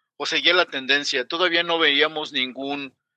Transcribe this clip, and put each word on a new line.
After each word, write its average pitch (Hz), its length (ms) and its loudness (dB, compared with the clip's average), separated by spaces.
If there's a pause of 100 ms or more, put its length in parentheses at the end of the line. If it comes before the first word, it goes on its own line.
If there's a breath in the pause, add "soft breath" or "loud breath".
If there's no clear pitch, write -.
(160)
o 143 100 -8
seguía 156 300 2
la 175 100 4
tendencia. 135 640 -2
Todavía 170 360 0
no 170 140 0
veíamos 151 540 2
ningún 135 640 -6 (220)